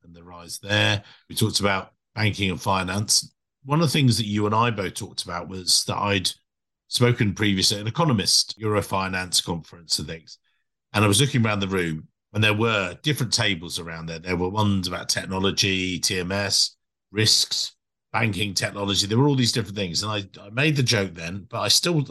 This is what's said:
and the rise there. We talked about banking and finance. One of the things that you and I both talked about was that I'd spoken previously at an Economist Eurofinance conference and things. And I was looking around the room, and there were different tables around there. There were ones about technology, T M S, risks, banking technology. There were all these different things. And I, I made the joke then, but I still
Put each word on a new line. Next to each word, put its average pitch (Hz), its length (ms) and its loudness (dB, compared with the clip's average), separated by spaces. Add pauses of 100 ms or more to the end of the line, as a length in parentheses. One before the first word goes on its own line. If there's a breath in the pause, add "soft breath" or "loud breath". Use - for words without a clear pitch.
and 85 100 -20
the 85 80 -20
rise 85 360 -16
there. 104 440 2 (240 loud breath)
We - 80 -14
talked 104 240 0
about 98 320 0 (240)
banking 98 340 0
and 87 120 -4
finance. 95 760 0 (300)
One 147 160 2
of 165 60 4
the 127 40 0
things 131 260 4
that 110 80 -2
you 104 200 0
and 104 100 2
I 120 160 4
both 98 220 -4
talked 85 300 -10
about 87 260 -8
was 92 340 0
that - 140 -4
I'd 101 340 0 (600)
spoken 120 440 4
previously 101 420 2
at 101 40 -8
an 107 60 -6
Economist 120 720 2
Eurofinance 95 880 -2
conference 85 540 -6
and 76 80 -8
things. 82 320 -14 (540)
And 107 120 4
I - 20 6
was 101 140 4
looking 127 240 4
around 104 140 0
the 98 80 -2
room, 85 400 -2 (260)
and 107 100 2
there 107 120 4
were 104 480 0
different 131 280 -2
tables 87 460 -2
around 82 300 -10
there. 82 100 -8
There 90 180 -4
were 90 140 0
ones 98 380 0
about 90 200 -6
technology, 92 920 0
T 95 200 -2
M 90 120 -4
S, 98 460 0 (340)
risks, - 640 0 (360)
banking 104 440 -2
technology. 101 500 0
There 110 140 2
were 143 80 6
all 143 80 2
these 123 160 2
different 104 260 -4
things. 87 240 -4
And 107 100 -4
I, 101 300 -8
I 101 80 -20
made 139 260 0
the 139 60 2
joke 98 320 2
then, 85 340 -10
but 117 120 -8
I 101 80 -2
still 160 440 2